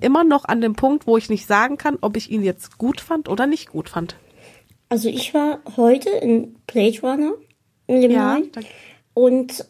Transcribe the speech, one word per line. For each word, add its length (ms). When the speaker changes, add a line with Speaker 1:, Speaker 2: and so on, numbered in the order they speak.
Speaker 1:
immer 220
noch 220
an 160
dem 140
Punkt, 320
wo 100
ich 140
nicht 160
sagen 300
kann, 240
ob 140
ich 140
ihn 140
jetzt 340
gut 240
fand 260
oder 200
nicht 220
gut 200
fand. 280
Speaker 2:
Also 220
ich 240
war 260
heute 320
in 440
Blade 340
Runner, 300
in 140
dem 100
Speaker 1:
Ja, 240
Speaker 2:
neuen, 160
Speaker 1:
da 100
Speaker 2:
und, 540